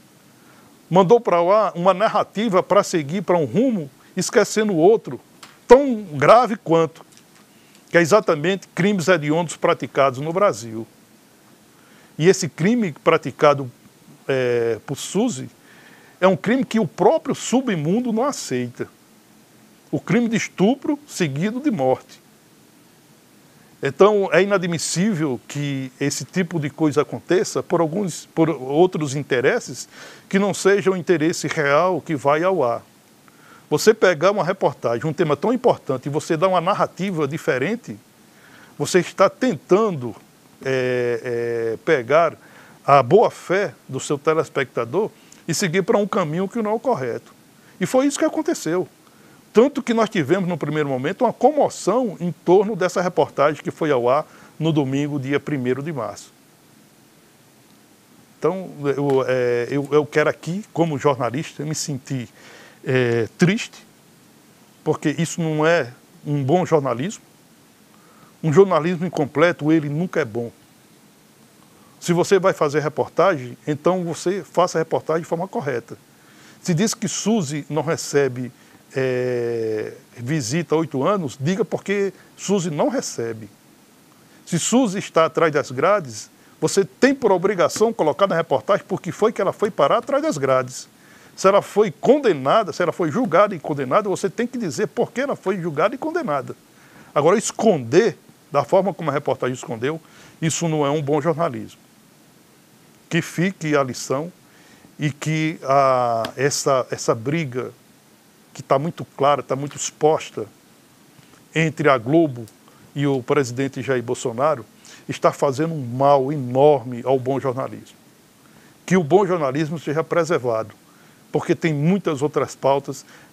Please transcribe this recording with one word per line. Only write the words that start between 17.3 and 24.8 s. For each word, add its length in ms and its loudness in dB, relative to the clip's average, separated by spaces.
submundo 760 -2
não 120 -2
aceita. 640 -6
O 80 -4
crime 280 0
de 80 -2
estupro 680 0
seguido 540 -4
de 100 -2
morte. 500 -2
Então, 480 4
é 120 6
inadmissível 1040 -2